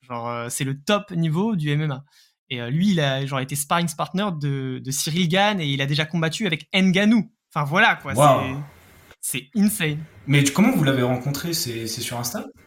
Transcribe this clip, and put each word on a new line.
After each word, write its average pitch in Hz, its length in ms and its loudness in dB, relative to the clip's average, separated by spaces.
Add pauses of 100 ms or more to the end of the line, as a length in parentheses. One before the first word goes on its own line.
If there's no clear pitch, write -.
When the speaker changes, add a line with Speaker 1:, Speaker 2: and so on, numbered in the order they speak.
Speaker 1:
Genre, 117 280 -8
euh, 117 200 -6
c'est 135 160 -4
le 139 160 -4
top 202 300 -2
niveau 170 440 0
du 151 140 -2
M 147 120 0
M 151 100 -2
A. 135 120 -10 (480)
Et, 123 80 -6
euh, 120 120 -6
lui, 175 180 2
il 175 100 2
a, 139 280 0
genre, 135 120 -4
été 131 160 -6
sparring 170 400 0
partner 185 300 -4 (160)
de, 131 420 -4
de 131 80 -6
Cyril 165 360 -2
Gane 196 340 2
et 147 60 -2
il 139 160 0
a - 20 0
déjà 151 200 0
combattu 160 420 -2
avec 160 260 -4
Ngannou. 196 580 4 (220)
Enfin, 151 100 -2
voilà, 180 320 4
quoi. 139 180 -8
Speaker 2:
Wow. 131 440 4 (640)
Speaker 1:
C'est, - 320 -8
c'est 220 60 0
insane. 165 400 2 (260)
Speaker 2:
Mais 139 180 6
tu, - 80 2
comment 233 200 6
vous 165 120 2
l'avez 131 200 2
rencontré ? 139 500 -2
C'est, 113 320 -6
c'est 113 160 -8
sur 117 160 -6
Insta ? 123 300 -6 (200)